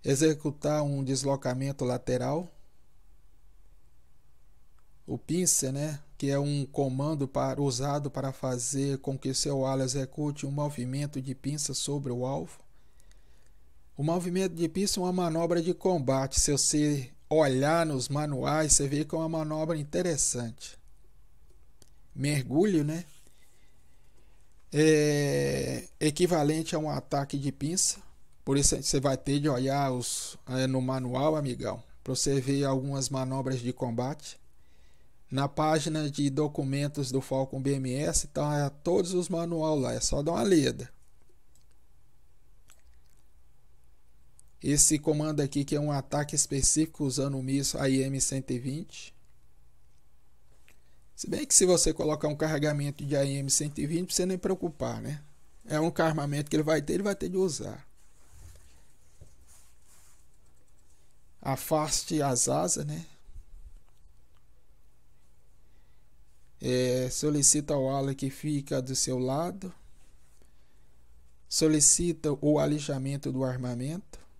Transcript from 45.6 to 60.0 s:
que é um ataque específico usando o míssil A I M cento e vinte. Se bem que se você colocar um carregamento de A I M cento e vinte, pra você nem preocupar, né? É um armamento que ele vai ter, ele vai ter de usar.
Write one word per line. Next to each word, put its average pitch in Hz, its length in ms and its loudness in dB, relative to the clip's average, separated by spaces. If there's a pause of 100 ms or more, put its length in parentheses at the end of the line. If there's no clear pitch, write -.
que 143 120 0
é 147 40 2
um 147 120 0
ataque 143 440 -2
específico 147 680 2
usando 135 320 0
o 135 40 -4
míssil 135 380 0
A 139 100 4
I 135 140 4
M 135 160 -2
cento 131 320 0
e 123 80 0
vinte. 135 560 -8 (2000)
Se - 140 -8
bem 202 160 -2
que - 100 2
se 190 100 8
você 170 280 6
colocar 151 340 0
um 147 80 0
carregamento 147 680 0
de 143 100 0
A 139 80 4
I 139 140 2
M 139 120 -2
cento 147 300 0
e 147 80 0
vinte, 170 200 0
pra - 80 -4
você 180 100 4
nem 185 120 0
preocupar, 156 640 -2
né? 143 220 -6 (420)
É 151 140 0
um 165 180 2
armamento 147 520 2
que 156 80 2
ele 156 60 4
vai 156 180 4
ter, 160 140 -2
ele 190 80 0
vai 202 120 0
ter - 140 -4
de 185 80 0
usar. 151 500 -2 (3500)